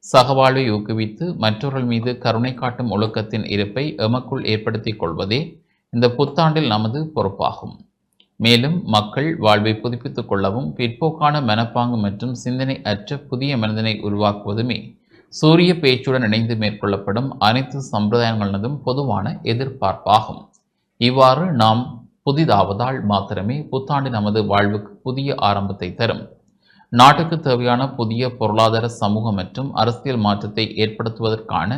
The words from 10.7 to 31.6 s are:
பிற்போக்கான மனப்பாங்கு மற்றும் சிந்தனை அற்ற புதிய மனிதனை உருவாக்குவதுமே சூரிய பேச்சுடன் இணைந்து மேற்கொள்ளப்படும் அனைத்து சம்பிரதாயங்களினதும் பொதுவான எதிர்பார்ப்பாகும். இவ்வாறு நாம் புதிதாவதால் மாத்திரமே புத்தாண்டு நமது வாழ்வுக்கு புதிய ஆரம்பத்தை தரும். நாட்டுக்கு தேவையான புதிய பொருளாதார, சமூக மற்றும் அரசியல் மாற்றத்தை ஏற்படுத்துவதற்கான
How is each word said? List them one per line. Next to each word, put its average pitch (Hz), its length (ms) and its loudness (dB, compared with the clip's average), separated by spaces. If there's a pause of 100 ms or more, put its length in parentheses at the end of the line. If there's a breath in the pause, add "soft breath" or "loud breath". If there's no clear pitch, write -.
பிற்போக்கான 151 720 0
மனப்பாங்கு 117 560 0
மற்றும் 101 300 -4 (100)
சிந்தனை 131 320 -2 (160)
அற்ற 120 260 -6
புதிய 135 460 -4
மனிதனை 110 300 0 (120)
உருவாக்குவதுமே 104 720 -2 (640 soft breath)
சூரிய 170 420 6
பேச்சுடன் 127 460 2
இணைந்து 113 340 0
மேற்கொள்ளப்படும் 104 680 -2 (200)
அனைத்து 135 320 0 (120)
சம்பிரதாயங்களினதும் 107 960 0
பொதுவான 127 560 -2
எதிர்பார்ப்பாகும். 110 1000 0 (580)
இவ்வாறு 131 520 6
நாம் 113 320 4 (380)
புதிதாவதால் 120 840 0
மாத்திரமே 101 540 -2 (160)
புத்தாண்டு 135 360 -2
நமது 107 360 0
வாழ்வுக்கு 101 460 0 (100)
புதிய 135 320 -4 (160)
ஆரம்பத்தை 98 440 -4
தரும். 110 300 -2 (680 soft breath)
நாட்டுக்கு 147 460 8
தேவையான 123 440 2 (120)
புதிய 117 420 -2
பொருளாதார, 110 520 2
சமூக 110 440 0
மற்றும் 98 420 -4
அரசியல் 117 520 0
மாற்றத்தை 104 380 -2 (180)
ஏற்படுத்துவதற்கான 110 960 -2